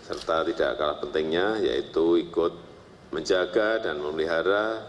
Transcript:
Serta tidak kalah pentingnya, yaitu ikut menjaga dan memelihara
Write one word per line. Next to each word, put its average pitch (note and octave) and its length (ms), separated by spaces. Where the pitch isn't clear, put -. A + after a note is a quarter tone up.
Serta D#2+ 400
tidak D2+ 320
kalah D2 240
pentingnya, D#2+ 560
yaitu D#2+ 600
ikut E2 320
menjaga G2 680
dan D#2 180
memelihara E2 920